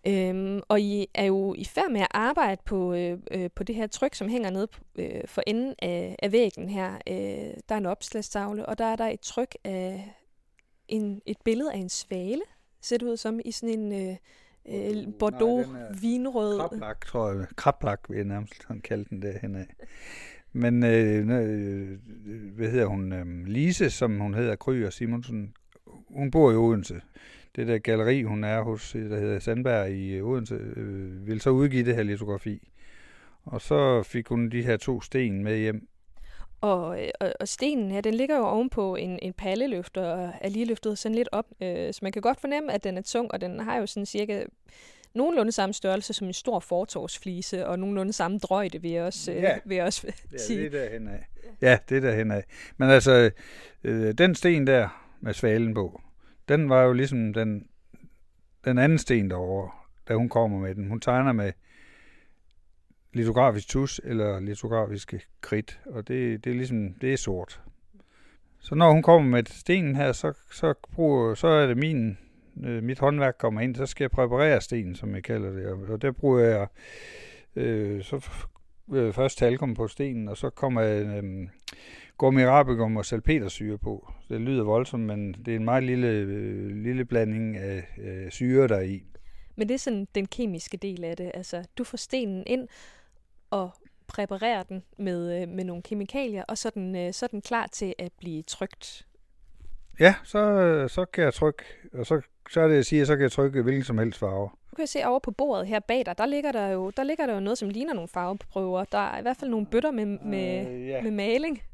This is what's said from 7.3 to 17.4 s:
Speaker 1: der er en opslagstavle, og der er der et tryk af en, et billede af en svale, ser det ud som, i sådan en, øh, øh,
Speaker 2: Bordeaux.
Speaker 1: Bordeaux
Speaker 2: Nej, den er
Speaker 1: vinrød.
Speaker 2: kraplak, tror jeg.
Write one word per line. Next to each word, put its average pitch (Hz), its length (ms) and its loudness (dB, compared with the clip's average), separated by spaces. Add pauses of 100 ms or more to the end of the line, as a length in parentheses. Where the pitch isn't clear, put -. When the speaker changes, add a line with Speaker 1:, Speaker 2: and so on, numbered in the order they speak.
Speaker 1:
der 220 60 -2
er - 20 -2
en 202 80 -4
opslagstavle, 208 800 -6
og 220 120 -6
der 226 80 -2
er 226 100 0
der 226 120 -2
et 214 120 -4
tryk - 440 -6
af 190 520 -8 (720)
en, 208 380 -4
et - 200 -6
billede 247 280 0
af - 40 -6
en 185 120 -6
svale, 196 520 -6 (400)
ser 233 160 -2
det 240 80 -2
ud 233 120 -2
som, 226 280 -4
i 233 60 -6
sådan 226 280 -4
en, 202 300 -4
øh, 185 60 -8 (540)
øh, 202 340 -4 (160)
Speaker 2:
Bordeaux. - 0 -
Speaker 1:
Bordeaux 226 520 2
Speaker 2:
Nej, 254 80 -12
den 214 160 -10
er 190 60 -12
Speaker 1:
vinrød. 233 580 0
Speaker 2:
kraplak, 160 460 -6
tror 113 260 -2
jeg. 98 140 -4 (100)